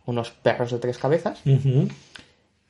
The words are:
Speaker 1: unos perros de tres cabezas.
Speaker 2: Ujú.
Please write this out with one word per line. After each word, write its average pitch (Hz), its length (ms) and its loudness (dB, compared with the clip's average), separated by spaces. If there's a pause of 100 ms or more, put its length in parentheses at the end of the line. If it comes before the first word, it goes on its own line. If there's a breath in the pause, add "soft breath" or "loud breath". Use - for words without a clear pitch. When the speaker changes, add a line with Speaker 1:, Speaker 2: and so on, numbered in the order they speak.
Speaker 1:
unos 120 240 -4
perros 120 400 0
de 123 80 -4
tres 123 200 -4
cabezas. 165 460 -2
Speaker 2:
Ujú. 135 440 2 (800 loud breath)